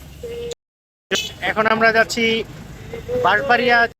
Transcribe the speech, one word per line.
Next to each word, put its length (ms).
এখন 260
আমরা 240
যাচ্ছি 520
বাঁশবাড়িয়া। 640